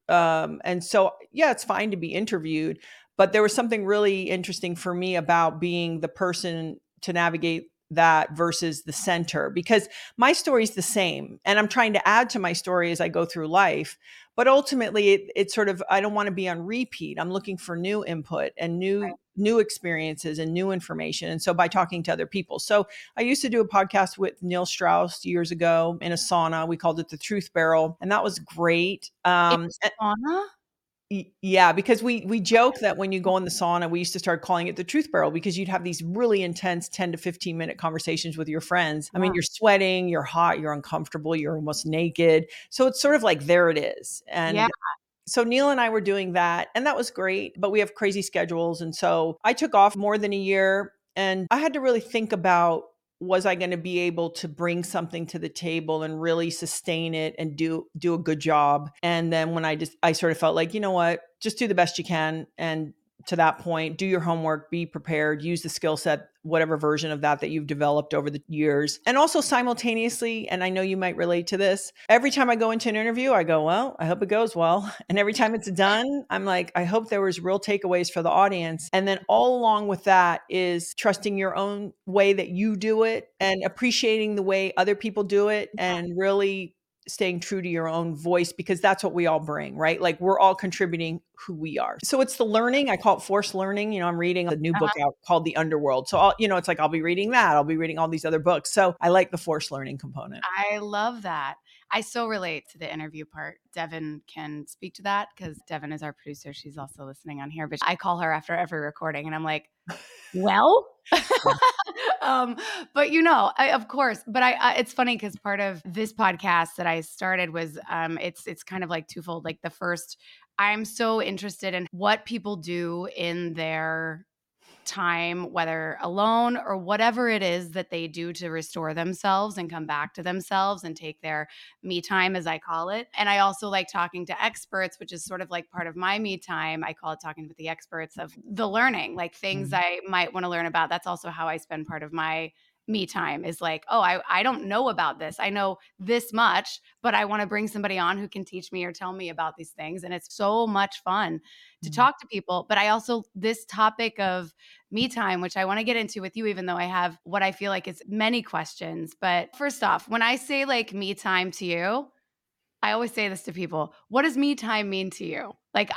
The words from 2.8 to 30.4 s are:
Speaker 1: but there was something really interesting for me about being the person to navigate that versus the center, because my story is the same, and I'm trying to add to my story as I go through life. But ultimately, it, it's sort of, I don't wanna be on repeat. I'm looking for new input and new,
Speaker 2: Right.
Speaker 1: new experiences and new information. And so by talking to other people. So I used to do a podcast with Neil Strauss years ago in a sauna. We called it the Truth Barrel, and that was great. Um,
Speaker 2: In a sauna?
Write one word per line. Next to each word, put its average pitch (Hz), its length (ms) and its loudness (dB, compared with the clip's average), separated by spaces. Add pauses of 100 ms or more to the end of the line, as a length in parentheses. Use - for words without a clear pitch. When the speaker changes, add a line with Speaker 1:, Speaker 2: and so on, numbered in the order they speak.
Speaker 1:
but 190 160 6
there 214 80 6
was 214 120 4
something 226 320 0
really 196 440 2
interesting 180 480 -4
for 180 160 -4
me 180 240 -2
about 165 420 2
being 170 400 -2
the 160 80 -4
person 170 720 -4 (220)
to 185 100 -4
navigate 165 580 0 (220)
that 156 440 6
versus 165 480 -2
the 151 100 -8
center, 165 560 -2
because 202 380 2 (300)
my 262 160 6
story 262 300 2
is 214 80 0
the 185 100 -4
same, 156 640 -2
and 202 140 4
I'm 214 80 4
trying 226 260 2
to 190 140 2
add 233 240 6
to 226 80 -2
my 175 140 0
story 175 380 0
as 170 80 -2
I 165 100 0
go 170 160 0
through 165 220 -4
life. 160 500 2 (380)
But 247 140 4
ultimately, 233 640 4
it, 196 220 4
it's 196 220 0
sort 208 140 2
of, 185 200 -2
I 196 120 4
don't 208 140 -2
wanna 208 160 0
be 185 180 -2
on 170 160 -6
repeat. 185 520 -6
I'm 165 140 -4
looking 190 240 -6
for 170 220 -8
new 202 260 -2
input 151 540 -4
and 170 220 -4
new, 196 240 0
Speaker 2:
Right. 190 100 -6 (240)
Speaker 1:
new 220 220 4
experiences 160 800 -2
and 160 120 -2
new 190 200 0
information. 160 580 -6
And 165 120 -4
so 180 120 2
by 170 160 4
talking 170 340 0
to 170 80 -2
other 160 160 -2
people. - 320 -6
So 208 280 2 (280)
I 220 60 -2
used 254 220 0
to 254 60 -2
do 226 120 4
a 202 60 0
podcast 196 500 2
with 190 240 -4
Neil 180 240 -2
Strauss 175 580 2
years 175 280 -2
ago 165 500 2
in 170 100 -4
a 170 40 -2
sauna. 165 520 0
We 170 80 -2
called 165 240 0
it 160 80 -6
the 156 100 -14
Truth 202 360 -6
Barrel, 160 480 4
and 185 100 -2
that 214 120 2
was 175 160 -4
great. 170 720 0 (120)
Um, 170 420 4
Speaker 2:
In 170 40 -8 (140)
a 214 200 -2
sauna? 277 420 -2 (680)